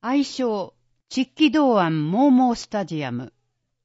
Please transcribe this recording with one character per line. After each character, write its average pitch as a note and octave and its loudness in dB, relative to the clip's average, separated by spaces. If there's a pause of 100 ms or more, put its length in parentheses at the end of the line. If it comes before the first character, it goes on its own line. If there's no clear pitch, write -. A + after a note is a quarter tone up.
愛 C4+ -2
称、 A3 -6 (340)
チ C4 -2
ッ - -10
キ D#4 2
道 B3+ 2
安 D#3+ 0
モ B3+ 2
ー - 6
モ B3+ 4
ー - -4
ス - -10
タ G3+ -6
ジ D#3 -8
ア B2 -8
ム。 A#2+ -10 (520)